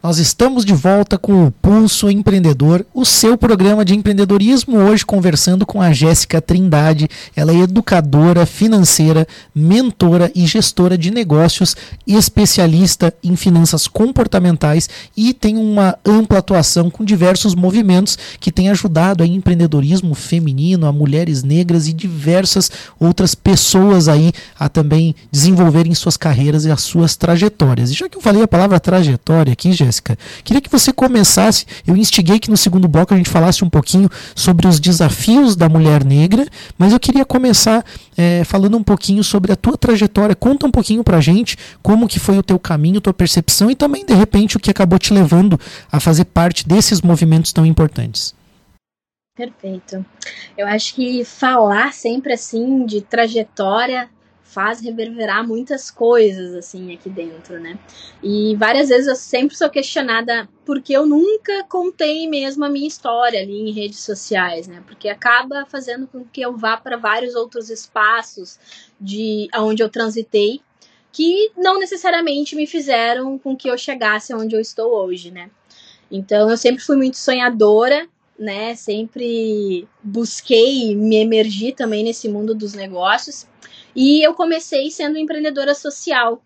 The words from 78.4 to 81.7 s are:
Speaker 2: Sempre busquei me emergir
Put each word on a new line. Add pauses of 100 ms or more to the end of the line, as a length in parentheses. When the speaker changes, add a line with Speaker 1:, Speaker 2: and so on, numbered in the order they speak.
Speaker 2:
Sempre (140)
busquei
me
emergir